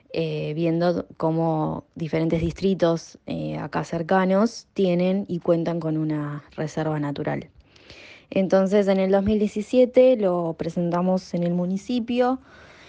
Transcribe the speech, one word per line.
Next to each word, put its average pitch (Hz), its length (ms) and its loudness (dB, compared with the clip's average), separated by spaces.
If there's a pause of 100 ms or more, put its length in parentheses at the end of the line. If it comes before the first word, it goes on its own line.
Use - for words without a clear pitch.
(180)
eh, 151 360 -4
viendo 170 540 0 (100)
cómo 160 680 -2 (100)
diferentes 165 460 -2
distritos, 170 840 0
eh, 156 320 -6
acá 160 260 -6
cercanos 190 920 0
tienen 185 520 0
y 175 120 -4
cuentan 170 400 0
con 160 180 -2
una 147 460 -4 (120)
reserva 156 440 -4
natural. 147 500 -6 (800)
Entonces, 190 580 2
en 196 120 2
el 190 120 2
dos 196 120 2
mil 214 160 2
diecisiete 254 800 4
lo 175 360 0
presentamos 175 800 -2
en 175 100 -2
el 175 100 0
municipio, 240 840 -2 (500)